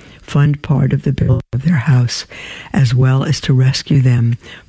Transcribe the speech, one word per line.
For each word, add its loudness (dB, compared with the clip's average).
fund 0
part 0
of -2
the -2
bill 0
of -4
their 2
house, 0
as 0
well 2
as -2
to 0
rescue 0
them 2